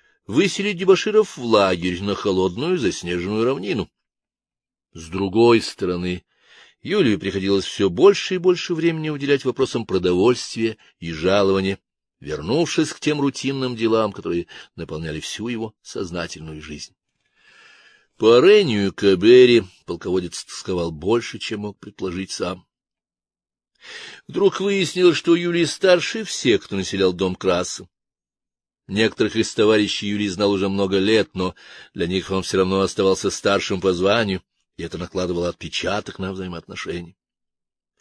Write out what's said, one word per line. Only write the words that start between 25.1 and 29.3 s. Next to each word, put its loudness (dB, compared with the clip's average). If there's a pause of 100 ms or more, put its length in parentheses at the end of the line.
что 2
Юлий 0
старше 0
всех, 0
кто -10
населял 0
дом -2
Краса. -2 (1000)
Некоторых 0